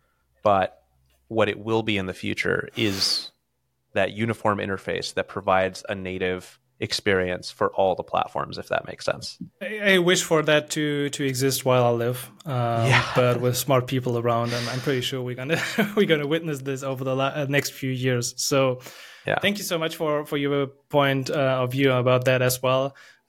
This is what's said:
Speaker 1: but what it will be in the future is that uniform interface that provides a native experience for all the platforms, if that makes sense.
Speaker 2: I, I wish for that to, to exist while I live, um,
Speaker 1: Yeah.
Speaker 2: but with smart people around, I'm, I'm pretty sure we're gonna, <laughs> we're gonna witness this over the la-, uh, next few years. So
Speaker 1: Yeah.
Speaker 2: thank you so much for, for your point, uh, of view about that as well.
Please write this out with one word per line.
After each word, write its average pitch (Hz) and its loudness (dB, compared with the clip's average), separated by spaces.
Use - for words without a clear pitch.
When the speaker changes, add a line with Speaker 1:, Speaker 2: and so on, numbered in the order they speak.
Speaker 1:
but 98 2
what 110 2
it 101 -4
will 110 0
be 110 0
in 95 -2
the 92 -6
future 92 -2
is 98 -2
that 98 0
uniform 107 0
interface 95 -4
that 92 -2
provides 95 0
a 107 -2
native 92 -6
experience 92 0
for - -2
all 95 4
the - -8
platforms, - -4
if - -12
that - -2
makes - -12
sense. - -6
Speaker 2:
I, 202 0
I 190 6
wish 180 2
for 156 2
that 151 2
to, 147 -2
to 143 -6
exist 131 0
while 127 4
I 120 4
live, 120 -2
um, 117 0
Speaker 1:
Yeah. 123 4
Speaker 2:
but 123 4
with 123 0
smart 127 2
people 127 -2
around, 117 0
I'm, 120 -4
I'm 127 -4
pretty 131 -2
sure 131 -6
we're 123 -6
gonna, 135 -2
<laughs> 208 0
we're 208 4
gonna 151 2
witness 160 -2
this 135 -6
over 135 -4
the 131 0
la-, 135 2
uh, 147 -2
next 139 0
few 135 -4
years. 127 0
So 131 2
Speaker 1:
Yeah. 101 0
Speaker 2:
thank 202 0
you 185 -8
so 180 -4
much 160 -4
for, 151 0
for 147 -4
your 143 0
point, 135 2
uh, 131 2
of 123 -2
view 135 4
about 127 4
that 127 4
as 127 0
well. 131 0